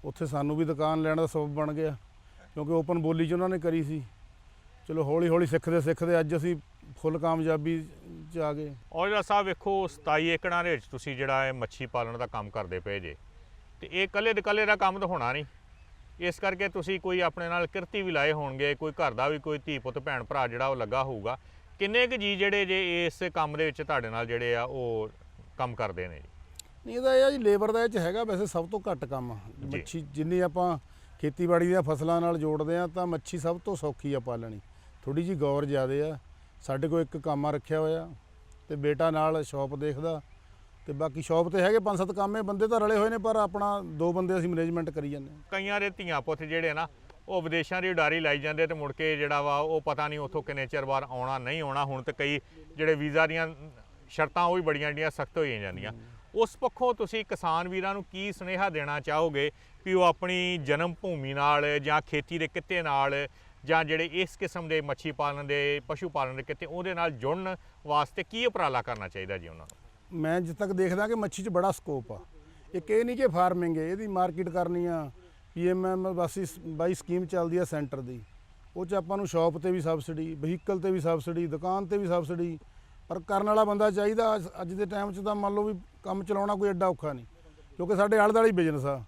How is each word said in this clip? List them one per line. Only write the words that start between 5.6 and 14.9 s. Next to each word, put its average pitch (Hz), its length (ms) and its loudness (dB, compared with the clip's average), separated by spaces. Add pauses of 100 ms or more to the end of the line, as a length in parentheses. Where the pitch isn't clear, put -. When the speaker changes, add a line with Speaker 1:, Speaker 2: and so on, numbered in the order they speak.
Speaker 1:
ਸਿੱਖਦੇ 165 400 2
ਅੱਜ 160 160 0
ਅਸੀਂ 165 200 0 (400)
ਫੁੱਲ 160 220 -2
ਕਾਮਯਾਬੀ 160 720 0 (440)
'ਚ 170 60 -6
ਆ 151 140 0
ਗਏ। 147 220 -6 (180)
Speaker 2:
ਔਜਲਾ 202 300 2
ਸਾਹਿਬ, 202 240 4
ਵੇਖੋ, 190 400 0
ਸਤਾਈ 160 400 0
ਏਕੜਾਂ 175 380 0
ਦੇ 175 60 0
ਵਿੱਚ 135 200 0
ਤੁਸੀਂ 135 260 -8
ਜਿਹੜਾ 135 320 0
ਇਹ 131 40 -2
ਮੱਛੀ 123 340 -6
ਪਾਲਣ 117 320 -4
ਦਾ 120 80 -4
ਕੰਮ 104 240 -8
ਕਰਦੇ 90 300 -6
ਪਏ 101 200 -4
ਜੇ, 78 160 -10 (640)
ਤੇ - 120 -12
ਇਹ 185 120 0
ਇਕੱਲੇ 208 280 2
ਦੇ 214 60 2
ਇਕੱਲੇ 208 280 2
ਦਾ 208 100 4
ਕੰਮ 190 220 2